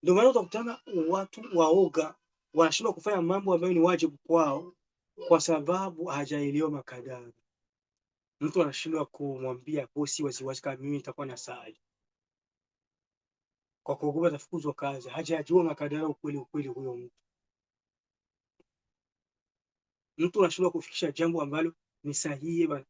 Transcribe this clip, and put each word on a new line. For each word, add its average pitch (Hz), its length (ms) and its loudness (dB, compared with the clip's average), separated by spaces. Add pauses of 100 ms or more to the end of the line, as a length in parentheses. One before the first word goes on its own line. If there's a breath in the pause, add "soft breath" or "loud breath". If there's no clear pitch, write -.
Ndio 180 120 6
maana 233 160 8
utakutana 226 520 -2 (260)
watu 190 500 -2
waoga 160 560 4 (400)
wanashindwa 165 400 4
kufanya 190 280 0
mambo 190 320 2
ambayo 175 180 2
ni 170 80 4
wajibu 165 380 4
kwao 165 560 0 (540)
kwa 165 120 6
sababu 165 640 -2
hajaelewa 147 680 -2
makadara. 123 600 -12 (1080)
Mtu 156 220 2
anashindwa 156 440 -2
kumwambia 131 880 -8
bosi 147 280 -4
waziwazi 135 400 -6
kama, 135 140 -6
"Mimi 139 200 -6
nitakuwa 139 300 -10
na 131 100 -12
saa 120 280 -16
hii," 110 160 -20 (2000)
kwa 139 140 -4
kuogopa 151 320 0
atafukuzwa 151 460 -6
kazi. 135 340 -8
Hajajua 160 560 2
makadara 151 440 -4
ukweli, 143 300 -6
ukweli 135 300 -8
huyo 127 280 -8
mtu. 120 180 -16 (3000)
Mtu 175 240 0
anashindwa 180 320 2
kufikisha 160 400 -4
jambo 165 300 0
ambalo 160 320 -2 (280)
ni 143 120 -6
sahihi, 160 520 -2
bana. 143 240 -4